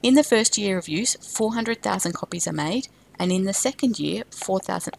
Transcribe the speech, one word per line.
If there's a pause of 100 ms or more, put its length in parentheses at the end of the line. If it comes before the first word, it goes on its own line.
In
the
first
year
of
use,
four
hundred
thousand
copies
are
made, (300)
and
in
the
second
year,
four
thousand